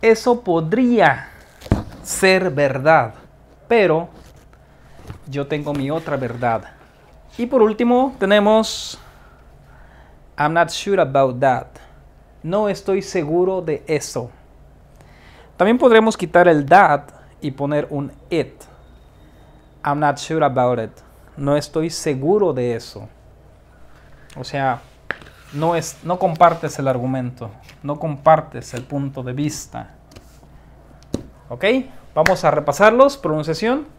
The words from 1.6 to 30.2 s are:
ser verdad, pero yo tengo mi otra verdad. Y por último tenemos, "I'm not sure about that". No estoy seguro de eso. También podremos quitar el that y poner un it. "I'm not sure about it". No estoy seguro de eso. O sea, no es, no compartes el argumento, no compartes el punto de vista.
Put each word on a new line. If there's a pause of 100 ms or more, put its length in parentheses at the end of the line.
ser
verdad, (540)
pero (1160)
yo
tengo
mi
otra
verdad. (760)
Y
por
último
tenemos, (1400)
"I'm
not
sure
about
that". (760)
No
estoy
seguro
de
eso. (1300)
También
podremos
quitar
el
that (320)
y
poner
un (160)
it. (1200)
"I'm
not
sure
about
it". (460)
No
estoy
seguro
de
eso. (1300)
O
sea, (720)
no
es,
no
compartes
el
argumento, (320)
no
compartes
el
punto
de
vista. (1500)